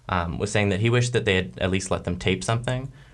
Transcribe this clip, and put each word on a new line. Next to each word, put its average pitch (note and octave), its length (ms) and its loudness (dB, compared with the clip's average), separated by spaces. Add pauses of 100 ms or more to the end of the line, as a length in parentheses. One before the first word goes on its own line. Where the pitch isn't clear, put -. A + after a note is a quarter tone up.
um, F2 300 -2
was G2+ 140 -2
saying G#2 160 2
that F#2 100 2
he A2+ 100 2
wished A#2+ 260 2
that G#2+ 100 0
they G2 100 4
had F#2 240 0
at F#2 140 0
least F#2+ 180 -2
let E2+ 140 -2
them F2+ 120 -2
tape F#2 280 0
something, B2+ 480 -2 (220)